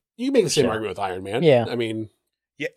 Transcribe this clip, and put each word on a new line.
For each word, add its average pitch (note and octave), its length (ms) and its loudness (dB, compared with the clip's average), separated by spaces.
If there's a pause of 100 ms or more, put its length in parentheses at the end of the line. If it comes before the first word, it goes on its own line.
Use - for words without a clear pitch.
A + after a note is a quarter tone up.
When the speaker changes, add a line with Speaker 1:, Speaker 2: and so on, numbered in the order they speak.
(180)
Speaker 1:
you B3 100 -4
can C#4 60 -2
make A#3 100 6
the D3+ 60 -2
same C#3 160 2
Speaker 2:
Yeah. A2+ 60 -2
Speaker 1:
argument G#2+ 260 -6
with - 80 -12
Iron F#2+ 180 -6
Man. A2 200 -2
Speaker 2:
Yeah. B2 240 6
Speaker 1:
I B2 80 -6
mean A2 340 -4 (500)
Speaker 3:
Yeah, D3 180 -6